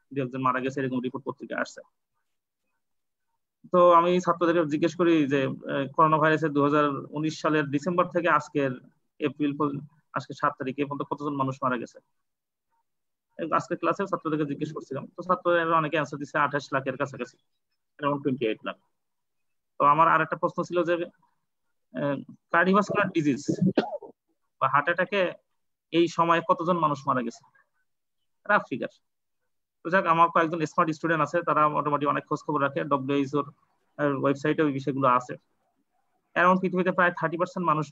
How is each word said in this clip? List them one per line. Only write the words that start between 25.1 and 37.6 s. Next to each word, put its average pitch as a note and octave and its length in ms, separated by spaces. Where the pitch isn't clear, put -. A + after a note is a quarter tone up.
এই E3 160
সময়ে E3 400
কতজন F3 300
মানুষ D3 280
মারা C3 160
গেছে? A#2 200
রাফ G#3 220
figure। - 240
তো E3 60
যাক, F#3+ 160
আমার E3 220
কয়েকজন E3 380
smart E3+ 240
student D#3+ 320
আছে, E3+ 200
তারা D3+ 260
মোটামুটি D3 380
অনেক C#3+ 220
খোঁজ D3+ 180
খবর D3 160
রাখে, C#3 220
ডব্লিউএইচওর C#3 600
ওয়েবসাইটে C#3 400
ওই D3+ 100
বিষয়গুলো C3+ 360
আছে। B2 260
Around F#3 240
পৃথিবীতে F3+ 320
প্রায় F3 260
থার্টি E3 180
পার্সেন্ট F3 300